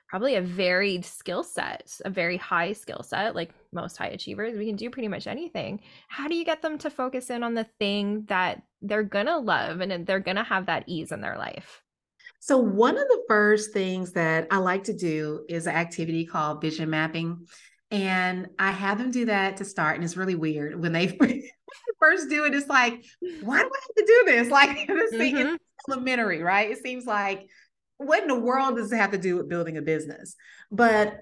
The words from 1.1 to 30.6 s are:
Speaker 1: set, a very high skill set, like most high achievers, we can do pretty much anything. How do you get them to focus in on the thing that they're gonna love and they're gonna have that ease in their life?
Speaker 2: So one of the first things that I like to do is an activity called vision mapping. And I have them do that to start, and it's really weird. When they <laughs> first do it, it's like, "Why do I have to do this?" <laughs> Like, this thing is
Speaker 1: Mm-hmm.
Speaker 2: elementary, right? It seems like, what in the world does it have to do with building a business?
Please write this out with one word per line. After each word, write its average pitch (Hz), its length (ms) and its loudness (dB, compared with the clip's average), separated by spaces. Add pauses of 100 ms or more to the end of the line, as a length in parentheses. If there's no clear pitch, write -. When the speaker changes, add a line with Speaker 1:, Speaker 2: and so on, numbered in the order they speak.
Speaker 1:
set, - 600 -8
a 196 60 -6
very 180 260 0
high 180 360 0
skill - 320 -10
set, 202 320 -2
like 170 180 -6 (180)
most 175 240 -8
high - 120 -6
achievers, 208 500 -8
we 208 80 -4
can 214 100 -4
do 220 140 -8
pretty 233 180 -6
much 208 200 -6
anything. 226 520 -8 (280)
How 285 200 -8
do 330 60 -2
you 339 100 -2
get 320 160 -2
them 311 180 -4
to 302 120 -6
focus 254 400 -6
in 240 140 -4
on 233 100 -2
the 226 100 -2 (140)
thing 202 480 -2
that 185 360 0 (200)
they're 208 220 0
gonna 220 340 0
love 170 420 0
and 180 260 -4
they're 196 140 2
gonna 196 240 -2
have 190 220 -2
that 165 220 -2
ease 165 240 -6
in - 80 -8
their - 180 -8
life? - 440 -12 (580)
Speaker 2:
So 269 180 4
one 226 400 4
of 554 100 0
the 494 200 4
first 208 440 4
things 185 400 -2
that 160 380 2
I - 80 2
like 190 260 0
to 226 120 -4
do 156 520 -4
is 170 180 -4
an 156 100 -2
activity 165 500 -2
called 151 340 -2
vision 156 300 -4
mapping. 165 560 -4 (460)
And 185 640 0
I 190 140 0
have 196 280 -2
them 254 120 -2
do 240 140 0
that 196 320 0
to 196 80 -8
start, 160 320 0
and 170 80 -4
it's 170 120 -6
really 185 200 -2
weird. 151 440 -4
When 165 120 0
they 170 160 2
<laughs> - 920 -2
first 320 320 4
do 302 140 0
it, 285 100 2
it's 285 140 -2
like, 240 360 2 (360)
"Why 233 180 0
do 453 60 4
I 539 160 -6
have - 160 -16
to 427 100 4
do 466 200 10
this?" 240 220 4
<laughs> - 20 0
Like, 285 360 6
this 339 240 2
thing 247 280 0
is 254 80 2
Speaker 1:
Mm-hmm. 330 100 -2 (360)
Speaker 2:
elementary, 240 480 0
right? 202 300 2
It 254 140 -6
seems 254 200 -8
like, 202 440 -2 (480)
what 311 260 2
in 349 60 -2
the 254 100 2
world 254 380 2
does 214 160 -4
it 233 40 0
have 202 140 4
to 202 80 -2
do 180 200 0
with 143 100 -4
building 165 280 -4
a 147 60 -6
business? 151 540 -4 (340)